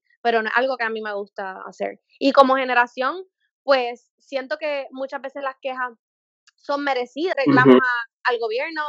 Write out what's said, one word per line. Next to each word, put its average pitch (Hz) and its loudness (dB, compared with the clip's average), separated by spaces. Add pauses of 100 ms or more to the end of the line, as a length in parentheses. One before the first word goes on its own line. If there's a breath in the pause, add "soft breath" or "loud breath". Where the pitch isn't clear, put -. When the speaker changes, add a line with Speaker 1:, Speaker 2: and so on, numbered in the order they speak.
(220)
Speaker 1:
pero 233 2
no 220 -2
es - -2
algo 254 0
que 233 -4
a 220 -2
mí 220 -6
me 214 -8
gusta 196 -10
hacer. 202 -8 (180)
Y 269 2
como 262 6
generación, 254 -2 (380)
pues, 247 0 (100)
siento 262 -8
que 294 -6
muchas 262 -10
veces 269 -12
las 269 -8
quejas 254 -6 (640)
son 285 -6
merecidas. 277 -2
Reclamos 277 6
Speaker 2:
Ujú. 127 6
Speaker 1:
a, 247 -2
al 240 0
gobierno, 285 -4